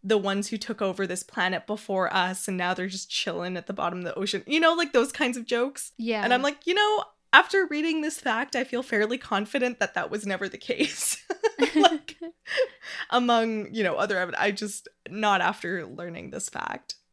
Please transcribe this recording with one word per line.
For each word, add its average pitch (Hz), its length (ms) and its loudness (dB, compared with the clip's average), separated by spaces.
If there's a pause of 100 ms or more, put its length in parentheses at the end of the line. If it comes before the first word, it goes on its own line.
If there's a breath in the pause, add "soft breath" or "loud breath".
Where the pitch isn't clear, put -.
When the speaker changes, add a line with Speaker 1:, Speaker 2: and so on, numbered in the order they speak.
Speaker 1:
the 202 140 4
ones 196 300 0
who 220 80 -4
took 208 240 -6
over 190 240 0
this 180 200 -6
planet 185 420 -2
before 196 480 -2
us 185 320 0
and 190 100 -2
now 180 160 0
they're 185 140 -4
just 190 240 -8
chilling 175 460 -4
at 175 100 -8
the - 60 -6
bottom 180 260 -2
of 180 60 -8
the 170 100 -6
ocean. 196 320 -4
You 302 140 2
know, 330 140 6
like, 330 180 0
those 233 180 4
kinds 247 260 0
of 233 100 -8
jokes. 254 520 -2
Speaker 2:
Yeah. 226 240 -2
Speaker 1:
And 233 100 4
I'm 254 100 4
like, 285 240 -2
you 349 80 2
know, 415 300 2 (280)
after 349 340 6
reading 302 360 -2
this 311 180 -6
fact, 254 340 -2
I 254 80 0
feel 247 220 -4
fairly 220 340 0
confident 233 600 -2
that - 140 -2
that 175 160 -4
was - 160 -6
never 190 220 -4
the - 100 -12
case. - 680 -2
<laughs> - 40 -4 (420)
Like, 311 460 4
Speaker 2:
<laughs> - 920 -6
Speaker 1:
among, 226 640 2
you 220 80 0
know, 180 140 2
other 202 200 0
evid-, 180 220 -2
I 202 120 2
just, 202 380 -6 (200)
not 202 320 2
after 175 460 -2
learning 170 440 -12
this - 180 -8
fact. - 480 -8 (160)